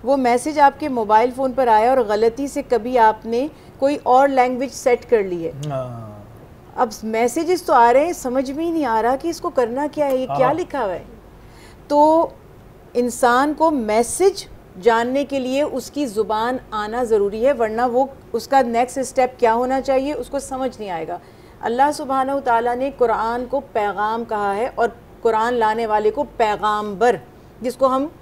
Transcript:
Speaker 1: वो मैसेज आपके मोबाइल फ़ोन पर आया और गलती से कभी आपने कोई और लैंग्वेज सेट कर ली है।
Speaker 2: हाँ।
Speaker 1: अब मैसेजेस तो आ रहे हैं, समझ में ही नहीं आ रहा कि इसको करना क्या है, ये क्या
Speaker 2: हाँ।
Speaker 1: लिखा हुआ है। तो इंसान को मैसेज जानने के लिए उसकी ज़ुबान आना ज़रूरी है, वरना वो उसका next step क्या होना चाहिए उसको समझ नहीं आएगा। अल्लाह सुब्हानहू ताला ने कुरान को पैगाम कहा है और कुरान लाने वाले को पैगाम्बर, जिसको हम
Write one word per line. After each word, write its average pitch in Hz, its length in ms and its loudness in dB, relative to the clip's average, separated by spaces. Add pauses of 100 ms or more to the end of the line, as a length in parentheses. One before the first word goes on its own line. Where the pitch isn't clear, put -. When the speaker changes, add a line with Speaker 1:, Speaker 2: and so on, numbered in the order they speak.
Speaker 1:
वो 269 120 2
मैसेज 254 420 0
आपके 277 300 2
मोबाइल 226 420 2
फ़ोन 262 220 -4
पर 247 160 2
आया 220 220 4
और 262 160 4
गलती 226 400 0
से 277 160 -6
कभी 247 360 -2
आपने 226 500 2 (300)
कोई 285 160 0 (120)
और 262 220 6
लैंग्वेज 254 420 0
सेट 240 340 0
कर 220 180 2
ली 175 200 -6
है। 160 80 -6 (100)
Speaker 2:
हाँ। 123 520 -8 (640)
Speaker 1:
अब 247 140 0 (140)
मैसेजेस 247 640 -2
तो 320 60 2
आ 233 180 6
रहे 277 140 4
हैं, 349 80 -4
समझ 254 380 -4
में 302 120 -6
ही 339 80 -2
नहीं 320 140 -2
आ 226 160 0
रहा 240 140 2
कि 320 140 -6
इसको 339 220 -6
करना 254 360 -2
क्या 294 180 -2
है, 262 140 0
ये 254 80 -4
क्या 247 200 0
Speaker 2:
हाँ। 285 60 2
Speaker 1:
लिखा 320 280 -6
हुआ 196 120 -4
है। 156 120 -10 (840)
तो 311 440 4 (600)
इंसान 247 580 2
को 320 180 2
मैसेज 240 760 0 (320)
जानने 233 440 2
के 269 160 -4
लिए 262 240 0
उसकी 269 440 -4
ज़ुबान 220 520 -2 (160)
आना 214 280 -4
ज़रूरी 214 400 0
है, 277 100 4
वरना 226 340 -2
वो 254 220 0 (240)
उसका 269 280 2
next 240 400 -2
step 254 380 -2
क्या 226 140 4
होना 254 280 0
चाहिए 269 340 0
उसको 269 260 -6
समझ 262 280 -6
नहीं 214 200 -12
आएगा। 170 300 -8 (440)
अल्लाह 262 280 2
सुब्हानहू 269 500 -2
ताला 240 340 0
ने 269 180 -2
कुरान 226 520 -2
को 262 140 -4 (140)
पैगाम 214 520 -2
कहा 208 280 -2
है 220 160 -2
और 240 260 -2 (280)
कुरान 226 300 2
लाने 226 320 0
वाले 214 260 2
को 285 120 -4 (140)
पैगाम्बर, 208 840 0 (440)
जिसको 254 240 -2
हम 269 240 0 (100)